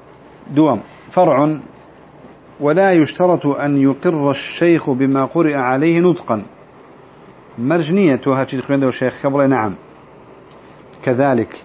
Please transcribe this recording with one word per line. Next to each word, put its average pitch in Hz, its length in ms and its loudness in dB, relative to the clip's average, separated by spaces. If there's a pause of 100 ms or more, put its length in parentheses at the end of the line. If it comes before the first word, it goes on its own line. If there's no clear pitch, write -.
(560)
دوام. 143 240 4 (320)
فرع: 151 460 2 (1040)
ولا 180 340 2
يشترط 165 540 2
أن 143 300 -2
يقر 143 520 0
الشيخ 156 600 0
بما 135 360 0
قرئ 156 300 0
عليه 139 440 0
نطقا. 127 440 0 (1120)
مرجنية 156 580 0
تو 135 160 -2
هاتشي 131 300 -2
خوينده 139 240 -2
والشيخ 127 380 -4
كبلي 139 240 2
نعم. 110 280 0 (1300)
كذلك. 127 600 -2